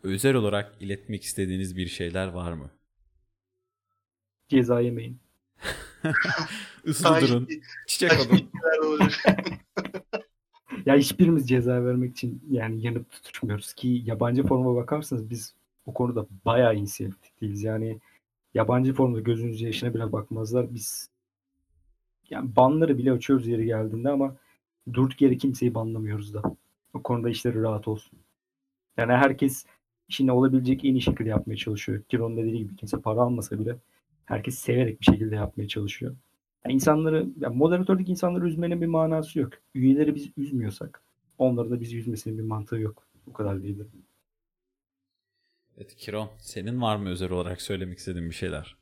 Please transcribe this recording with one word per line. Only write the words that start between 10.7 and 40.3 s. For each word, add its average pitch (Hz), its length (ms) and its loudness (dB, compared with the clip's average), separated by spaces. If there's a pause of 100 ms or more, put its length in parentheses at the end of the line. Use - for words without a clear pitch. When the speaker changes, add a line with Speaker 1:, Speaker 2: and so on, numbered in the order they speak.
Speaker 2:
Ya 135 100 6
hiçbirimiz 143 540 4
ceza 123 360 2
vermek 123 260 0
için 127 380 -8
yani 113 360 -2
yanıp 117 260 -4
tutuşmuyoruz - 600 -8
ki 123 320 0
yabancı 120 380 0
foruma 127 320 0
bakarsanız 123 540 -4
biz 113 240 -12 (320)
o 127 80 -14
konuda 120 320 -2 (200)
bayağı 117 300 4
inisiyatifliyiz. 101 880 -8
Yani 110 360 -4 (540)
yabancı 123 400 2
forumda 123 260 2
gözünüzün 113 460 -2
yaşına 113 280 -4
bile 113 180 -2
bakmazlar. 113 640 -4
Biz - 360 -10 (1200)
yani 113 260 -6
banları 143 420 6
bile 127 140 2
açıyoruz 123 360 2
yeri 113 180 0
geldiğinde 113 440 -2
ama 139 260 0 (580)
durduk 131 280 2
yere 127 160 6
kimseyi 123 360 -2
banlamıyoruz 107 600 -4
da. 107 80 -6 (520)
O 139 100 -10
konuda 120 260 -2
işleri 113 320 -2
rahat 107 260 -2
olsun. - 320 -8 (800)
Yani 117 160 4
herkes 135 520 4 (420)
işini 131 240 2
olabilecek 131 540 4
en 131 100 4
iyi 123 60 2
şekilde 110 280 0
yapmaya 107 280 -2
çalışıyor. 107 520 -6
Kiron'un 113 280 -2
dediği 113 200 -2
gibi 101 180 -8
kimse - 260 -6
para 110 200 0
almasa 113 380 -2
bile 117 180 -4 (480)
herkes 110 340 -6
severek 120 420 0
bir - 40 -2
şekilde 107 300 6
yapmaya 104 320 -4
çalışıyor. 110 480 -6 (500)
Yani 127 100 0
insanları, 156 520 4 (120)
yani 123 180 -2
moderatördeki 180 540 4
insanları 180 360 0
üzmenin 170 340 -2
bir 170 40 0
manası 160 540 0
yok. 131 140 -2 (220)
Üyeleri 139 400 4
biz - 220 -10